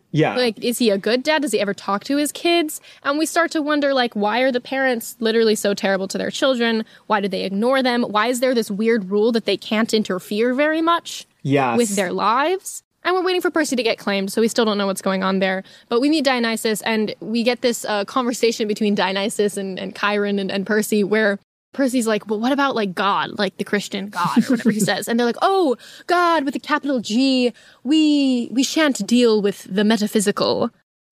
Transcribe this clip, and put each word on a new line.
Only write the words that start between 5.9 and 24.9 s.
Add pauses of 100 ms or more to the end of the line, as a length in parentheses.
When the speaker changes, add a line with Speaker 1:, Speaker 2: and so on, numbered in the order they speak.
Speaker 2:
to
their
children? (220)
Why
do
they
ignore
them?
Why
is
there
this
weird
rule
that
they
can't
interfere
very
much (180)
Speaker 1:
Yes.
Speaker 2:
with
their
lives? (220)
And
we're
waiting
for
Percy
to
get
claimed,
so
we
still
don't
know
what's
going
on
there. (260)
But
we
meet
Dionysus,
and
we
get
this,
uh,
conversation
between
Dionysus
and,
and
Chiron
and,
and
Percy,
where (340)
Percy's
like,
"Well,
what
about,
like,
God,
like,
the
Christian
God,"
or
whatever
he
Speaker 1:
<laughs>